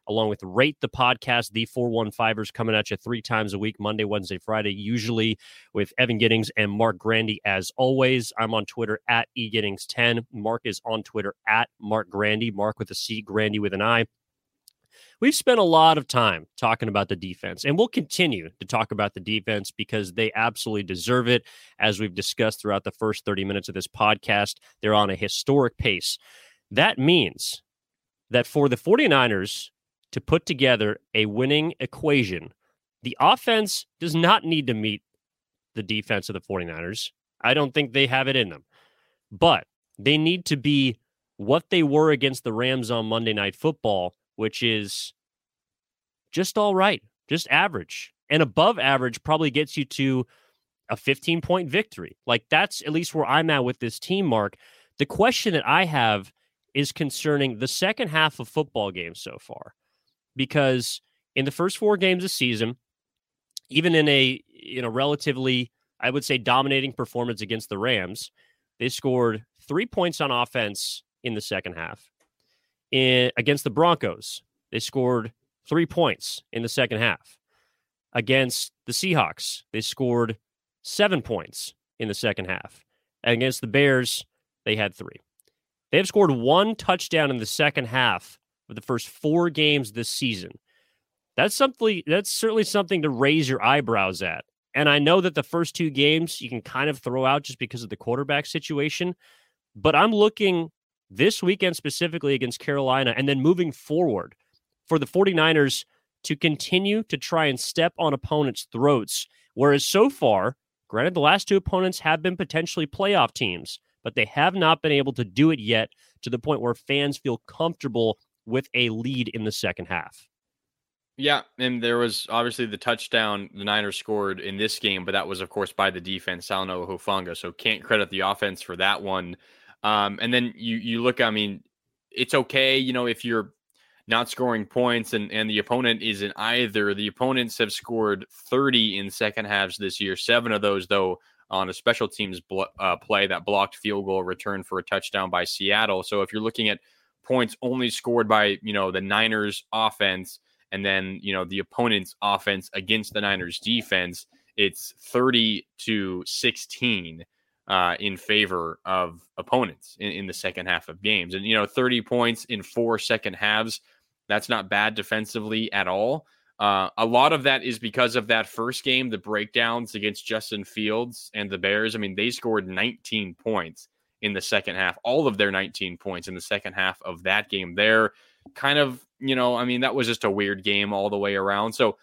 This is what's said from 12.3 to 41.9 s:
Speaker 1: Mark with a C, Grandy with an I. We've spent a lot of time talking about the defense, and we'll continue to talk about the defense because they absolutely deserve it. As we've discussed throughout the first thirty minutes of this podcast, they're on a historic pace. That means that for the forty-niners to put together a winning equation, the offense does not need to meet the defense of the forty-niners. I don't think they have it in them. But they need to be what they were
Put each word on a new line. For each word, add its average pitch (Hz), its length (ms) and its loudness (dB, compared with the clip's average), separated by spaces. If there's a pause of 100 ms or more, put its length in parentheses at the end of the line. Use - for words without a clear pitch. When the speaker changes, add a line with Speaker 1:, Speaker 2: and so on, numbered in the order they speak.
Speaker 1:
Mark 101 280 -2
with 104 120 -8
a 101 40 -12
C, 110 260 -8
Grandy 107 380 0
with 101 160 -2
an 95 80 -2
I. 117 240 2 (1120)
We've 285 140 4
spent 247 240 4
a 202 60 6
lot 160 340 8
of 135 80 -4
time 101 400 2 (100)
talking 113 320 0
about 101 200 0
the 98 80 -4
defense, 92 480 -10
and 139 120 2
we'll 226 120 4
continue 139 600 -2 (100)
to 98 60 -16
talk 110 260 -2
about 104 220 0
the 98 60 -14
defense 107 520 -4
because 104 400 -4
they 110 200 0
absolutely 110 520 -2
deserve 95 420 0
it. 120 180 4 (360)
As 104 180 2
we've 101 160 -4
discussed 107 460 -2
throughout 101 240 -2
the 101 80 -6
first 110 320 -4
thirty 98 200 -2
minutes 98 240 -4
of 92 60 -10
this 92 140 -8
podcast, 104 680 0 (220)
they're 107 140 2
on 104 160 6
a 98 60 -4
historic 123 600 0
pace. - 420 -2 (520)
That 151 280 2
means 139 640 2 (680)
that 120 160 2
for 143 220 2
the 123 80 -2
forty-niners 135 960 2 (400)
to - 80 -8
put - 260 0
together 120 540 2 (140)
a 110 120 4
winning 139 540 0
equation, 123 720 -2 (480)
the 127 160 -8
offense 214 680 2 (120)
does 165 160 -4
not 170 300 4
need 156 240 0
to 120 60 0
meet 107 280 -4 (720)
the 110 80 -6
defense 104 460 -4
of 104 60 -8
the 90 60 -10
forty-niners. 87 720 -8 (280)
I 120 140 2
don't 143 200 0
think 143 180 0
they 139 140 4
have 131 220 0
it 135 80 0
in 110 140 0
them. 73 140 -16 (680)
But 113 340 4 (320)
they 135 180 4
need 170 280 0
to 151 120 -2
be 135 400 2 (420)
what 127 320 0
they 175 120 4
were 151 300 4